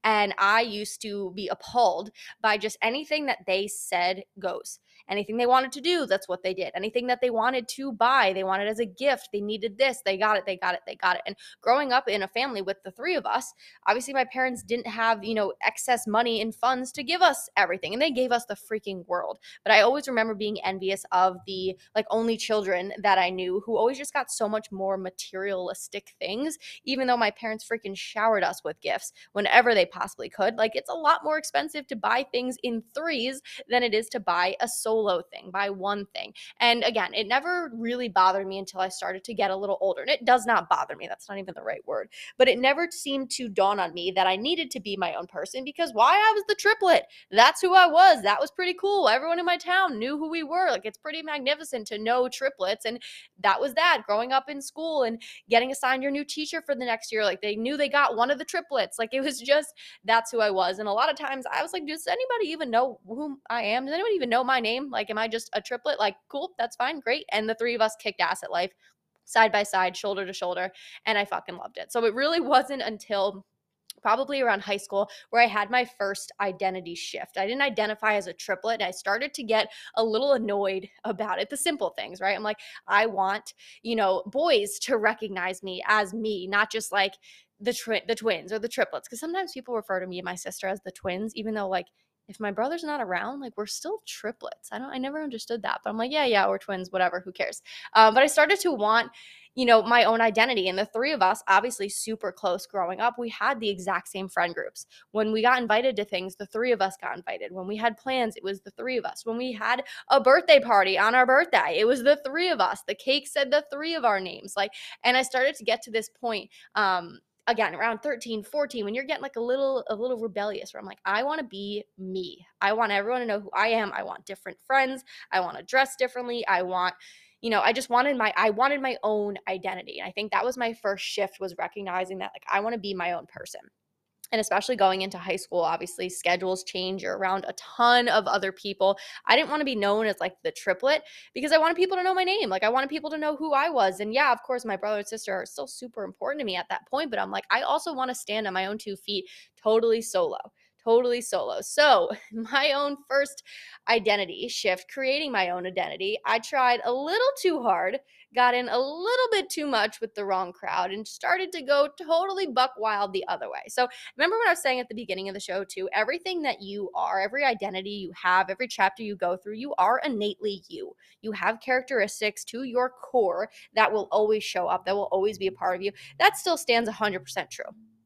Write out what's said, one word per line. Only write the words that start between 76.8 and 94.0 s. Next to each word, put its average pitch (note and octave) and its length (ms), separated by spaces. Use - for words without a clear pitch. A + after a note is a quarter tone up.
shift. - 420
I F#3+ 80
didn't B3+ 160
identify A3 540
as G3 100
a F3 80
triplet, G#3+ 480
and F#3+ 60
I F#3 40
started A3+ 440
to C#4+ 80
get A3 240
a A3+ 80
little A#3 300
annoyed G3+ 560
about G3+ 360
it. F#3+ 100
The C#4+ 80
simple C#4+ 340
things, C#3+ 280
right? G3 160
I'm F#3 60
like, G#3+ 180
"I G3+ 180
want, G3 480
you A#3 120
know, F#3+ 300
boys B3 540
to B3 180
recognize G3 640
me F#3 260
as G#3 260
me, G#3+ 340
not G3+ 240
just, A3 200
like, G3 220
the A#3 140
twi-, A3+ 340
the A3+ 80
twins F#3 360
or A3 60
the G#3+ 100
triplets." - 400
'Cause A#3 120
sometimes F4 340
people B3 220
refer G3+ 240
to F#3 80
me F3+ 100
and F#3 80
my F3+ 100
sister F#3+ 320
as G3 140
the F#3+ 100
twins, G3 440
even A3 180
though, G3+ 160
like, F3+ 160
if - 120
my G#3 120
brother's C#4+ 320
not D4 180
around, G#3 400
like, A#3+ 160
we're G#3 80
still F#4 420